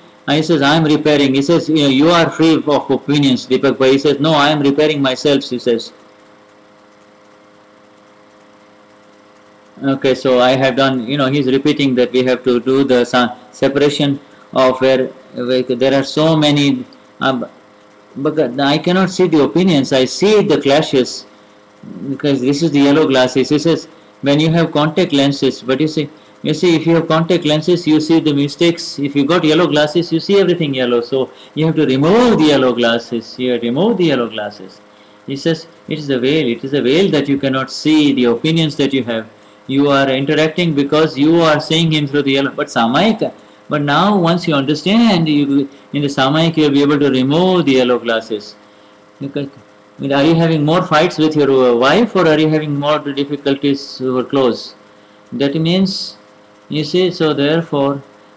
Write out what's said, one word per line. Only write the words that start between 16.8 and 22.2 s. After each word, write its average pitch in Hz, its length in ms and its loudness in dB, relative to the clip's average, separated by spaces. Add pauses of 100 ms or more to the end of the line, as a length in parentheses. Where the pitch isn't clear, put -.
um, 127 240 -2 (720)
but 139 420 -2
I 143 180 0
cannot 180 320 0
see 185 180 0
the 156 160 2
opinions, 151 500 0
I 131 100 2
see 202 380 2
the 143 200 0
clashes, 139 640 0 (840)
because 135 320 -2